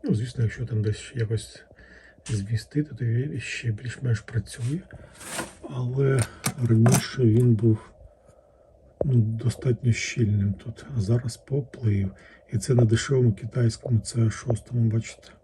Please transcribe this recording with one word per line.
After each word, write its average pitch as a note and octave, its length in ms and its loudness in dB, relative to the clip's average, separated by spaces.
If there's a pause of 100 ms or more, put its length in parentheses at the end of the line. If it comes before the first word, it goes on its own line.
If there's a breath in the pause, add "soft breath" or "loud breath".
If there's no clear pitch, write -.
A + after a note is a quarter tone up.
Ну, G#3+ 120 0
звісно, A#2 280 -4
якщо A2+ 220 -4
там A2 160 -2
десь G#2 340 -4
якось A2 480 -6 (680 loud breath)
змістити, A2+ 680 -4
то A#2+ 100 -6
він B2+ 340 -2
ще - 320 -6
більш-менш A#2 500 -4
працює. A#2+ 580 -6 (920 loud breath)
Але C3 540 0 (460 loud breath)
раніше A#2 520 4
він A#2+ 340 6
був, A2 220 4 (1300 soft breath)
ну, C3+ 100 2
достатньо A2+ 800 2
щільним G2+ 600 0
тут, - 320 -12 (120)
а G#2+ 40 -2
зараз A#2 360 0
поплив. G2+ 760 -2 (420 loud breath)
І A#2+ 40 0
це A#2+ 160 0
на A#2+ 120 6
дешевому A2+ 480 2
китайському A2+ 680 -2
Ц A2+ 300 0
шостому, A#2 600 -2
бачите. - 380 -4 (160)